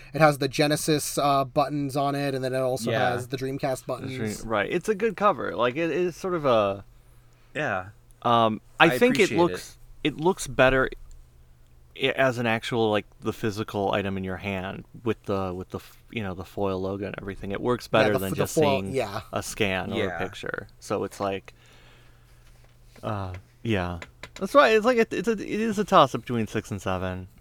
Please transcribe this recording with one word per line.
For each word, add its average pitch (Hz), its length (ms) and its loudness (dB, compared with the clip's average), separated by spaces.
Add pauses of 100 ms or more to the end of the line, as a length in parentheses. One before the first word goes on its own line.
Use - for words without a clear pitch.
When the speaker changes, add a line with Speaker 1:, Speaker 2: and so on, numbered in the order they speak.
(120)
Speaker 1:
it 147 80 0
has 151 180 6
the 139 100 0
Genesis, 147 680 0
uh, 139 280 4
buttons 143 520 -2
on 139 180 0
it, 139 200 -2
and 131 100 -4
then 127 80 -2
it 131 80 0
also 123 300 0
Speaker 2:
Yeah. 123 220 2
Speaker 1:
has 127 160 -6
the 131 100 -6
Dreamcast 135 480 -4
Speaker 3:
The 127 100 -4
Dream-, 120 220 -8
Speaker 1:
buttons. 107 260 -4
Speaker 3:
right, 107 260 0
it's 175 180 -2
a 220 60 2
good 202 220 -2
cover. 113 400 0
Like, 120 200 2
it 165 140 0
is 175 260 -2
sort 185 180 -4
of 156 100 -4
a 101 400 4 (680)
Speaker 2:
Yeah. 101 320 -4 (360)
Speaker 3:
Um, 113 380 4 (180)
I 156 80 10
Speaker 2:
I 165 120 2
Speaker 3:
think 254 200 4
it 208 60 6
Speaker 2:
appreciate 123 140 0
Speaker 3:
looks, 175 400 0 (260)
Speaker 2:
it. 156 60 2
Speaker 3:
it 127 100 -10
looks 180 260 0
better 131 440 4 (1040)
i-, 131 140 0
as 131 260 2
an 120 100 -4
actual, 113 440 0
like, 104 160 0 (160)
the 107 100 -2
physical 104 600 -2
item 98 260 -2
in 95 60 -6
your 92 120 -6
hand 95 480 -6 (180)
with 113 200 -2
the, 95 320 -4
with 92 160 -10
the 95 80 -8
f-, - 180 -16 (140)
you 113 120 -6
know, 95 120 -6
the 90 100 -12
foil 95 340 -4
logo 98 280 -4
and 92 160 -8
everything. 98 300 -8
It 101 100 -4
works 120 280 -2
Speaker 1:
Yeah, 113 120 4
Speaker 3:
better 107 100 4
Speaker 1:
the 101 60 2
Speaker 3:
than 95 140 -2
Speaker 1:
f-, - 40 -4
the - 60 0
Speaker 3:
just - 120 -4
Speaker 1:
foil, 156 280 4
Speaker 3:
seeing 135 120 -6
Speaker 1:
yeah. 107 280 -4 (100)
Speaker 3:
a 107 100 -2
scan 95 520 -2
or - 20 -2
Speaker 2:
Yeah. 95 200 -2
Speaker 3:
a - 20 -6
picture. - 480 -8 (120)
So - 260 -2
it's - 160 -8
like, 196 340 -4 (1500)
uh, 101 300 -6 (300)
yeah. 90 380 -2 (360)
That's - 180 -8
why 277 160 8
it's 220 160 4
like, 254 120 4
it, 226 140 2
it's 185 160 -2
a, 226 40 0
it 208 80 -4
is 214 380 -4
a 208 60 0
toss-up 160 380 4
between 117 240 -2
six - 240 -4
and 101 100 -6
seven. 92 480 -4 (120)